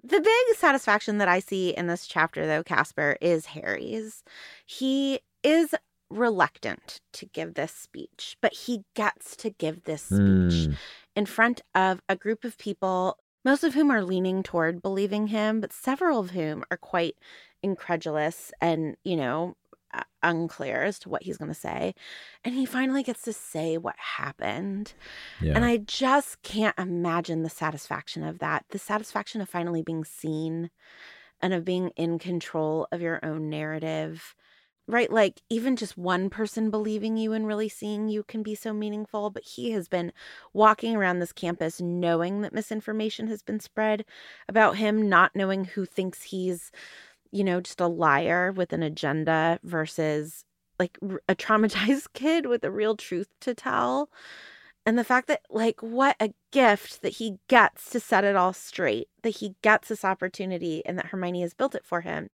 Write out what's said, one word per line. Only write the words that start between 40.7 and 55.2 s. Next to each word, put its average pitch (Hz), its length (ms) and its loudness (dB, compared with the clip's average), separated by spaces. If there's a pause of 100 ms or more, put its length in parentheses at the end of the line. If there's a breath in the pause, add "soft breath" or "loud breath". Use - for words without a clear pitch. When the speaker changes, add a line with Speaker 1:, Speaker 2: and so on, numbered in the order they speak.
Speaker 1:
around 180 240 2
this 170 120 -4
campus 170 480 -4
knowing 175 600 0
that 208 100 -6
misinformation 214 760 -4
has 214 160 -8
been 214 160 -6
spread 214 460 -2 (440 loud breath)
about 208 280 6
him, 214 300 2
not 190 280 8
knowing 190 300 0
who 185 200 -4
thinks 185 380 -4
he's 185 480 -4 (600 loud breath)
you 196 100 0
know, 180 180 2
just - 200 -8
a 175 60 2
liar 170 680 4
with 185 200 -2
an 165 100 0
agenda 156 800 0
versus, 156 840 -4 (340)
like, 180 180 -2 (100)
r-, 190 200 -6
a 185 80 2
traumatized 214 760 2
<laughs> - 40 -20
kid 320 320 0
with 240 180 0
a 175 80 -4
real 214 240 0
truth 185 320 -6 (140)
to 247 120 -4
tell. 262 560 -2 (760 loud breath)
And 226 140 4
the 226 60 0
fact 254 240 2